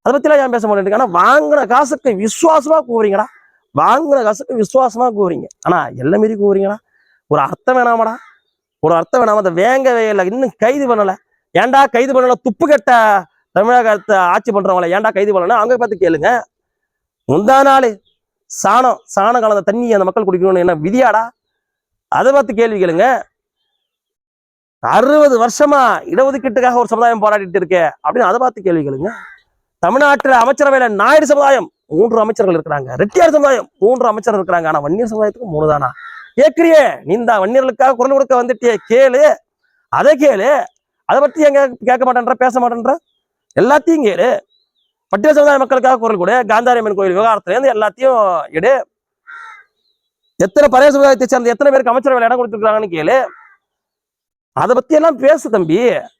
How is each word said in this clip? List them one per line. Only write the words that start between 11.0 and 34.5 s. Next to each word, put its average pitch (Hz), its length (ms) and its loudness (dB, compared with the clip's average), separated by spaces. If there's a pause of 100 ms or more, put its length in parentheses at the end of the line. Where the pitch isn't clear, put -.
ஏன்டா 262 320 2
கைது 262 220 -2
பண்ணல? 254 180 2 (100)
துப்பு 269 260 -4
கெட்ட 285 240 0 (600)
தமிழகத்தை 214 680 0
ஆட்சி 190 340 0
பண்றவங்களை 185 440 -2
ஏன்டா 220 180 -2
கைது 208 200 -2
பண்ணல? 180 160 -2
அவங்க 233 280 0
பார்த்து 214 220 -4
கேளுங்க. 180 420 0 (920)
முந்தா 214 300 2
நாள் 269 400 2 (640)
சாணம், 233 360 0 (160)
சாணம் 226 240 0
கலந்த 214 220 0
தண்ணி 226 320 -2
அந்த 196 100 2
மக்கள் 190 200 -4
குடிக்கணும்னு 185 340 0
என்ன 175 180 0
விதியாடா? 226 540 -2 (760)
அதை 220 240 0
பார்த்து 269 220 0
கேள்வி 214 300 0
கேளுங்க. 196 380 0 (1600)
"அறுபது 240 680 2
வருஷமா 285 360 0 (300)
இடஒதுக்கீட்டுக்காக 247 640 0
ஒரு 240 120 0
சமுதாயம் 226 340 0
போராடிட்டு 202 380 -2
இருக்கே" 170 320 0 (120)
அப்படின்னு 196 260 0
அதை 214 80 -2
பார்த்து 247 240 -4
கேள்வி 165 280 -2
கேளுங்க. 139 200 -8 (720)
தமிழ்நாட்டுல 269 600 2
அமைச்சரவையில 262 500 0
நாயுடு 247 360 2
சமுதாயம் 277 460 0 (140)
மூன்று 220 340 0
அமைச்சர்கள் 208 360 0
இருக்கிறாங்க, 147 400 -6
ரெட்டியார் 294 360 2
சமுதாயம் 277 380 0 (100)
மூன்று 240 280 0
அமைச்சர் 214 280 -2
இருக்கிறாங்க, 175 320 -2